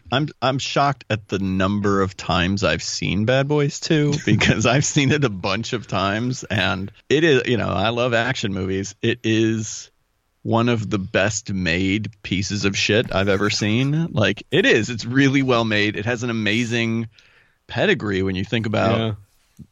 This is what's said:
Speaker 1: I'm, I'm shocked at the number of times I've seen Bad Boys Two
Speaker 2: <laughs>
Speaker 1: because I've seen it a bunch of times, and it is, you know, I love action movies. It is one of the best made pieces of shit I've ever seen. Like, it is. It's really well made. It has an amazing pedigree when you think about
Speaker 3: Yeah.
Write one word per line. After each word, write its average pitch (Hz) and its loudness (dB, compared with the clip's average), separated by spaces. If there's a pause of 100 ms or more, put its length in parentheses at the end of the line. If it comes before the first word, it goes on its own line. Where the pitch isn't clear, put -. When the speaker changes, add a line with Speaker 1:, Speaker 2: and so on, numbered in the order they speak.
(120)
Speaker 1:
I'm, 143 0 (120)
I'm 131 0
shocked 143 -2
at 110 -4
the 101 -2
number 98 2
of 95 -2
times 90 0
I've 80 0
seen 98 -2
Bad 135 2
Boys 143 -2
Two 147 0
Speaker 2:
<laughs> - -12
Speaker 1:
because 107 2
I've 131 4
seen 139 2
it 151 2
a 127 2
bunch 101 -4
of 110 -6
times, 110 -2
and 95 -2 (160)
it 156 2
is, 143 6
you 120 2
know, 95 -2
I 95 0
love 120 0
action 117 0
movies. 95 -4
It 117 0
is 110 0 (520)
one 113 2
of 110 0
the 104 -2
best 98 -2
made 95 -2 (100)
pieces 98 -2
of 98 0
shit - 0
I've 98 2
ever 101 2
seen. 135 0
Like, 104 0
it 190 2
is. 123 2
It's 110 -8
really 135 2
well 120 2
made. 107 0
It 107 -6
has 117 -2
an 123 -2
amazing 113 0 (580)
pedigree 120 0
when 95 -2
you 92 -2
think 110 -2
about 104 2
Speaker 3:
Yeah. 113 -2 (580)